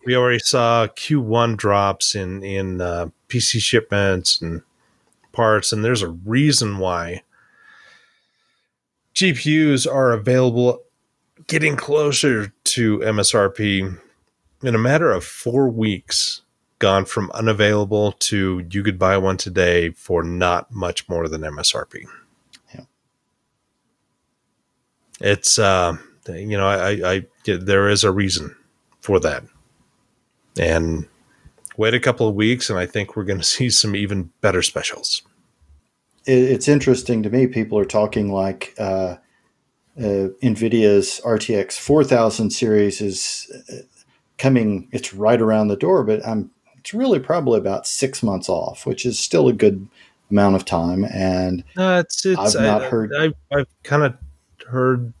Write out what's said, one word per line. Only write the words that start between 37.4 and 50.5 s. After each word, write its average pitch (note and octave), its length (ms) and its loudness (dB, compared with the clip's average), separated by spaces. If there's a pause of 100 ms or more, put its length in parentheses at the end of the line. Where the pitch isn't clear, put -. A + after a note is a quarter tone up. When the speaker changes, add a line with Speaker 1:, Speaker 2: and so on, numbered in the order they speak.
Speaker 2:
People A2 300 -2
are G2+ 60 2
talking G#2 480 0
like, F#2+ 480 -4
uh, F#2+ 380 -4 (800)
uh, G2 320 -2 (120)
NVIDIA's G#2+ 840 2
R A2+ 120 0
T - 180 -2
X F#3+ 220 -4
four D3 280 2
thousand A2+ 460 2
series G#2 500 0
is, - 500 -8 (180)
uh, - 120 -16 (560)
coming. A2 560 0
It's - 200 -8
right A2 280 2
around A2 260 2
the G2+ 80 0
door, F3 300 2
but G#2+ 200 -2
I'm, A2 260 -6 (260)
it's - 160 -16
really A3+ 260 2
probably C3+ 400 0
about G2 260 -4
six - 380 -4
months G2 240 -2
off, - 380 -4
which - 200 -6
is A#2+ 140 -4
still D3+ 300 4
a A#2+ 40 2
good G2+ 320 2 (460)
amount G2+ 240 4